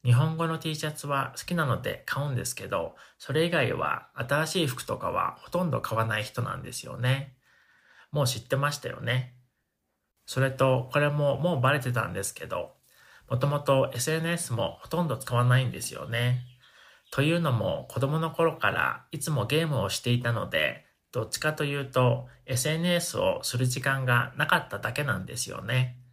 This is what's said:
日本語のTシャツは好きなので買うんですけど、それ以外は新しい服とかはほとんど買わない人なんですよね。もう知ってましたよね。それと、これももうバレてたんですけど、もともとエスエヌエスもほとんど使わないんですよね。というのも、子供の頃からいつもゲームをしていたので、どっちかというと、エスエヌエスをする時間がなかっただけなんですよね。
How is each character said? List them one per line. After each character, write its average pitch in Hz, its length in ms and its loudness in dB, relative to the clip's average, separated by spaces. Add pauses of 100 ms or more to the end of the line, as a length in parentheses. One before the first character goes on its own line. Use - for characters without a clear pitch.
日 123 100 6
本 156 220 4
語 165 120 0
の 160 100 -2
T 160 160 -4
シ 156 120 -6
ャ 151 40 -2
ツ 147 160 -10
は 139 320 -2
好 - 60 -12
き 185 100 -4
な 165 100 2
の 123 160 0
で - 260 -6
買 143 200 -2
う 143 60 -2
ん - 20 -2
で - 100 -2
す - 120 -6
け 107 100 -10
ど、 87 300 -4 (220)
そ - 140 -10
れ 156 120 4
以 170 60 0
外 151 220 2
は - 420 -2
新 143 320 0
し 165 180 0
い - 20 2
服 123 180 -6
と 107 140 -4
か 90 140 -4
は 90 280 -2
ほ - 100 -20
と 175 140 0
ん 170 60 0
ど - 100 0
買 - 160 -4
わ 113 80 2
な 107 140 0
い 107 60 -4
人 - 180 -6
な 95 140 -4
ん - 60 -12
で - 100 -12
す - 120 -10
よ - 140 -10
ね。 131 380 0 (720)
も 147 140 0
う - 20 2
知 120 140 -4
っ - 20 -20
て - 140 0
ま 143 160 0
し - 60 -8
た - 100 -10
よ - 120 -10
ね。 123 360 -2 (920)
そ - 140 -4
れ 131 100 2
と、 131 420 2
こ 151 60 2
れ 147 100 4
も 143 300 2
も 165 180 2
う 131 40 0
バ 127 120 6
レ 147 60 2
て 127 140 -2
た 110 140 0
ん 87 60 -8
で 95 100 -4
す - 120 -6
け 80 120 -12
ど、 87 280 -6 (560)
も 127 80 0
と 135 80 2
も 143 140 0
と 135 340 4
エ 120 60 -4
ス 160 100 0
エ 160 100 0
ヌ 165 100 0
エ 170 80 0
ス - 140 -4
も 107 280 -2
ほ - 80 -18
と 175 160 0
ん 160 40 0
ど 117 80 0
使 - 160 -6
わ 120 120 4
な 123 160 6
い 131 60 0
ん 120 40 0
で - 100 -10
す - 140 -8
よ - 140 -10
ね。 120 380 0 (680)
と 131 100 0
い 151 100 4
う 170 80 2
の 156 120 2
も、 98 360 0
子 - 120 -6
供 143 180 0
の 160 140 -2
頃 160 240 2
か 101 160 2
ら 80 400 -2
い - 80 -8
つ - 100 -4
も 123 160 2
ゲ 160 200 2
ー - 20 -2
ム 131 140 0
を 98 60 0
し - 120 -4
て 120 100 -2
い 120 100 4
た 120 120 0
の 107 160 -2
で、 76 360 0 (280)
ど 113 120 -2
っ 110 40 -8
ち - 100 -6
か 151 140 0
と 151 120 -4
い 143 120 -2
う 139 80 -4
と、 123 420 4 (200)
エ 127 100 -2
ス 123 120 0
エ 156 100 2
ヌ 175 100 2
エ 175 120 4
ス - 180 -4
を 95 260 2
す - 120 -4
る 127 100 2
時 127 160 -2
間 135 220 0
が 120 320 4
な 151 120 0
か 185 80 4
っ - 120 -2
た 101 120 -8
だ 113 120 -4
け 143 120 -2
な 104 140 0
ん 95 80 -6
で 65 100 -10
す - 120 -4
よ - 140 -10
ね。 127 360 0 (140)